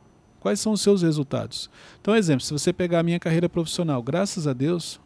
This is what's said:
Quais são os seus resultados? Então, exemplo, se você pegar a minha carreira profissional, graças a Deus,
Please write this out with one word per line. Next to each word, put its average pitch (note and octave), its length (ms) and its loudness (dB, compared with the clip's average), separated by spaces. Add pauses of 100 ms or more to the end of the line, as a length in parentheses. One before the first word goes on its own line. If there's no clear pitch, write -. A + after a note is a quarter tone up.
(400)
Quais G3+ 200 -2
são A3 120 0
os G3+ 80 0
seus G3+ 220 4
resultados? C#3 680 -2 (300)
Então, G#3 140 2
exemplo, E3 300 2
se - 80 -6
você D3+ 200 0
pegar F3 280 0
a - 20 2
minha E3+ 160 0
carreira E3 300 0
profissional, D#3+ 540 -2
graças E3+ 440 -2
a C#3 60 2
Deus, D#3 540 -4